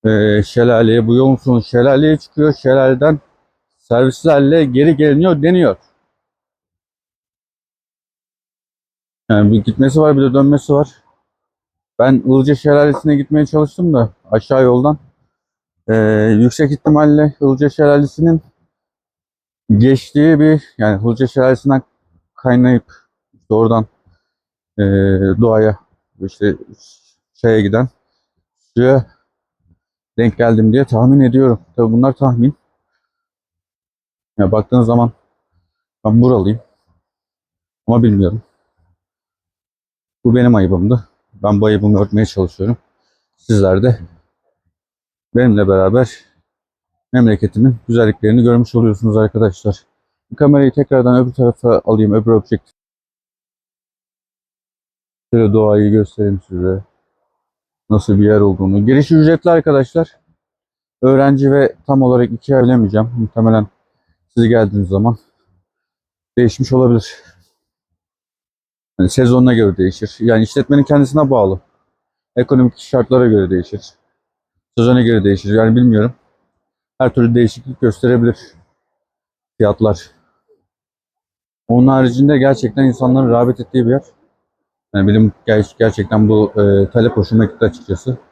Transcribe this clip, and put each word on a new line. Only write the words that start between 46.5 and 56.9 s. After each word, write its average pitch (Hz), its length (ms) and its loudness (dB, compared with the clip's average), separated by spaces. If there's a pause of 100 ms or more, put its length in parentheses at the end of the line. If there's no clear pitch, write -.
memleketimin 117 640 0 (120)
güzelliklerini 113 540 0
görmüş 120 320 0
oluyorsunuz 110 420 -2
arkadaşlar. 104 680 -4 (460)
Bu 117 60 -16
kamerayı 143 360 2
tekrardan 127 520 0
öbür 123 80 -6
tarafa 117 520 -2
alayım, 107 280 0
öbür 110 200 0
objektif. - 420 -4 (2500)
Şöyle 113 180 2
doğayı 104 380 2
göstereyim 104 580 -2
size. 92 360 -6 (1040)